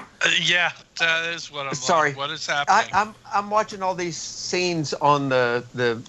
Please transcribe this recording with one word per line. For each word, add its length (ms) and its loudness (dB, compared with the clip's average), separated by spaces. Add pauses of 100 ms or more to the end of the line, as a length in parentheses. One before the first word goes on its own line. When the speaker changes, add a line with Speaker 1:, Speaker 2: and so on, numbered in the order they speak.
(240)
Speaker 1:
Uh, 40 4 (120)
yeah, 300 2 (300)
that 340 0
is 160 -12
what 160 -8
I'm 80 -4
Speaker 2:
Sorry. 360 2
Speaker 1:
like, 80 -8
"What 120 -4
is 160 -8
happening?" 480 2
Speaker 2:
I, 80 4
I'm, 120 -6 (200)
I'm 160 -2
watching 320 0
all 140 -2
these 200 -4
scenes 800 -4
on 360 4
the, 340 2 (100)
the, 340 0